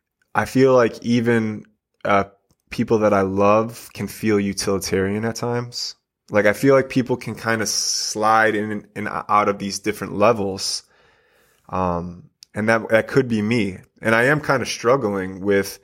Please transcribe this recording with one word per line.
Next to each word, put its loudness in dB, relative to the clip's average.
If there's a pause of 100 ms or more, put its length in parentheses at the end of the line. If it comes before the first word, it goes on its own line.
(360)
I 0
feel 4
like 2
even, 0 (400)
uh, 2 (440)
people 0
that 2
I 2
love 0
can -8
feel 0
utilitarian -2
at -6
times. -8 (340)
Like, 2
I 4
feel 4
like 2
people 0
can -10
kinda -2
slide 0
in -6
and -6
out 0
of 0
these -6
different -6
levels. 0 (840)
Um, -4 (240)
and -4
that, 2
that 4
could 2
be 0
me. 0 (240)
And 2
I 4
am 2
kinda 0
struggling -2
with, 0